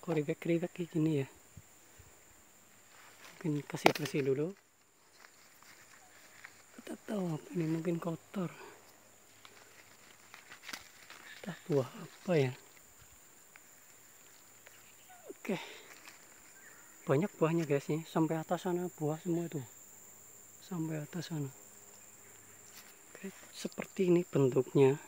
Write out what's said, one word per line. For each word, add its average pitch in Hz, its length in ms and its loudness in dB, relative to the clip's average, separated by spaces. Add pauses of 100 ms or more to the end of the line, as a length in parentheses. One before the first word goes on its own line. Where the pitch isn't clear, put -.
Kok 165 160 2
ribet-ribet 165 560 2
kayak 175 160 -4
gini, 156 320 4
ya? 135 60 0 (2000)
Mungkin 147 320 0
kasih - 240 4
bersih 147 320 -2
dulu. 147 320 0 (2250)
Kita - 240 -8
tahu 185 320 0
apa - 160 -10
ini, 165 240 2
mungkin 170 240 0
kotor. 170 480 -4 (3000)
Entah 170 180 -8 (120)
buah 135 180 4
apa, - 540 -4
ya. 131 100 4 (2750)
Oke. - 320 -2 (1400)
Banyak 165 320 4
buahnya, 165 320 2
guys, 139 160 2
nih. 156 240 0
Sampai 160 320 2
atas 165 240 -2
sana 180 320 0
buah 156 240 -2
semua 170 240 0
itu. 160 160 -4 (1040)
Sampai 160 320 -2
atas 151 320 -6
sana. 147 160 -2 (1600)
Oke, - 240 -10 (240)
seperti - 560 2
ini 175 160 8
bentuknya. 135 800 6